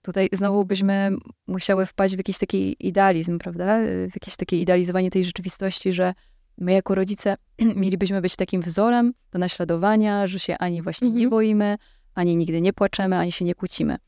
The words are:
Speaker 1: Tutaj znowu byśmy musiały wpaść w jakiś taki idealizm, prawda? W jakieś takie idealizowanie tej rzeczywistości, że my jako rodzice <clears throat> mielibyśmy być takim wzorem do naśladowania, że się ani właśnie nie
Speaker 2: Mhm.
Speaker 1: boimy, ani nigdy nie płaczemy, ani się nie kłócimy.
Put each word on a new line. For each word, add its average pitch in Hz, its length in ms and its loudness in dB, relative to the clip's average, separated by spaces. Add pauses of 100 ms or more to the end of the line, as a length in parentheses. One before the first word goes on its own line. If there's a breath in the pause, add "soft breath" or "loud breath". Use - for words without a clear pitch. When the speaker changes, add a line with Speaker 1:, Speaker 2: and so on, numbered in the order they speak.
Speaker 1:
Tutaj 190 300 0
znowu 202 340 2
byśmy 196 460 2 (360)
musiały 190 380 0
wpaść 190 300 0
w - 20 -4
jakiś 190 200 -4
taki 190 500 -2
idealizm, 180 520 2
prawda? 180 400 -2 (320)
W - 40 -20
jakieś - 200 -10
takie 180 260 -2
idealizowanie 180 500 2
tej 185 140 2
rzeczywistości, 185 680 -4
że 180 200 0 (440)
my 180 140 -2
jako 190 240 2
rodzice 196 400 0 (220)
<clears throat> 226 180 2
mielibyśmy 190 460 0
być 180 140 -2
takim 185 260 -2
wzorem 233 520 2 (180)
do 180 80 -4
naśladowania, 196 880 2
że 185 120 -6
się - 180 -4
ani 175 240 -2
właśnie 170 260 -2
nie 226 60 0
Speaker 2:
Mhm. 233 160 2
Speaker 1:
boimy, 214 480 2 (380 soft breath)
ani 175 200 2
nigdy 165 260 0
nie 185 120 2
płaczemy, 190 440 0
ani 175 140 0
się 180 140 -4
nie 175 100 -2
kłócimy. - 420 -4 (100)